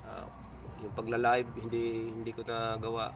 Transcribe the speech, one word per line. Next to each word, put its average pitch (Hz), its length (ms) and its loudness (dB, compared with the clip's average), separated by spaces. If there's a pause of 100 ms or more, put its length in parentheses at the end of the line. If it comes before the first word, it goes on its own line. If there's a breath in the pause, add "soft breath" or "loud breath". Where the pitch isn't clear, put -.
Ah, 95 240 -8 (560)
yung 104 160 -6
pagla-live, 120 560 6
hindi, 113 640 0
hindi 113 160 -4
ko 113 80 -6
nagawa. 113 720 0